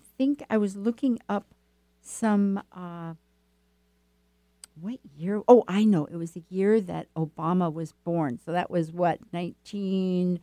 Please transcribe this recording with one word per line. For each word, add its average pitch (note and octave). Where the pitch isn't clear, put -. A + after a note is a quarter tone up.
think C#4
I A3
was G3+
looking A#3
up G3+
some, G3+
uh, E3+
what G#3+
year? G3
Oh, A#3+
I G3+
know. F3+
It -
was E3
the E3+
year G3+
that E3+
Obama E3
was D#3+
born. D#3+
So D#3+
that F3
was E3
what, E3+
nineteen F3+